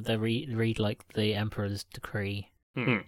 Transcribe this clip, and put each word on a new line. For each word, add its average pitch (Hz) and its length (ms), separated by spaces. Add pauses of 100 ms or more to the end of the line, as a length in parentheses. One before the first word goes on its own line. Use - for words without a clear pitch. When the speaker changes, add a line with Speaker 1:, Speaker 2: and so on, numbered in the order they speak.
Speaker 1:
they 113 160
re-, 113 360
read, 113 260
like, 107 260 (100)
the 107 200
Emperor's 101 500
decree. 101 680 (240)
Speaker 2:
Hmm. 120 340